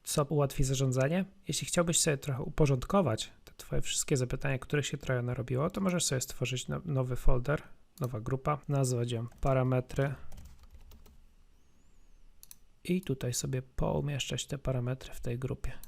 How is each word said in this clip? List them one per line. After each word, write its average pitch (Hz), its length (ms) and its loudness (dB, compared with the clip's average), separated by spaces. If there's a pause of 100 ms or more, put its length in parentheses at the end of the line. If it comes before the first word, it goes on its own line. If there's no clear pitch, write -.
co - 220 2
ułatwi 143 400 2
zarządzanie. 135 600 2 (240)
Jeśli 143 180 -2
chciałbyś 175 340 2
sobie 147 180 2
trochę 135 240 -4
uporządkować 139 880 2 (120)
te - 120 -20
twoje - 260 -2
wszystkie - 340 0
zapytania, 127 420 -2
których 143 280 -2
się 147 120 -6
trochę 127 240 0
narobiło, 123 480 0
to 202 100 -4
możesz 180 240 2
sobie 131 160 0
stworzyć - 480 -4
no-, 143 160 -4
nowy 127 320 0
folder, 135 460 6 (380)
nowa 123 200 -4
grupa, 131 380 -2 (100)
nazwać 127 440 0
ją 117 140 -4 (140)
parametry 131 760 2 (2750)
i 180 160 0
tutaj 131 340 -4
sobie 131 280 -4
poumieszczać 143 840 -2
te 147 120 -6
parametry 127 560 -4
w - 60 -8
tej 120 180 -4
grupie. 131 340 -4 (140)